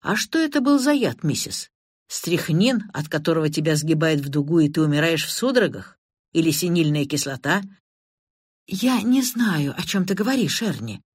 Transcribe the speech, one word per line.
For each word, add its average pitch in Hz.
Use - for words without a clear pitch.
"А 190
что -
это 302
был 277
за 269
яд, 240
миссис? -
Стрихнин, 170
от 147
которого 156
тебя 156
сгибает 156
в 139
дугу, 147
и 151
ты 156
умираешь 156
в -
судорогах? 202
Или 160
синильная 156
кислота?" 143
"Я 233
не 247
знаю, 180
о 180
чём 185
ты 196
говоришь, 214
Эрни". 113